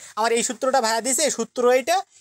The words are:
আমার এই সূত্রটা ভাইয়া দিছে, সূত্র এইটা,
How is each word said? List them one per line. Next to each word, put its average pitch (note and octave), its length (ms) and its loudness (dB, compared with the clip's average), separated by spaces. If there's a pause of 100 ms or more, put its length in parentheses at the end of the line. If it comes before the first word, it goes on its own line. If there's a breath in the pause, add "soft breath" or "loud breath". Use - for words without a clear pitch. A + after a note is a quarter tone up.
(160 loud breath)
আমার A3+ 160 0
এই A#3 160 0
সূত্রটা C4 320 0
ভাইয়া A3+ 260 -2
দিছে, D#4 240 0
সূত্র A#3+ 320 -6 (140)
এইটা, D4 200 0 (240 soft breath)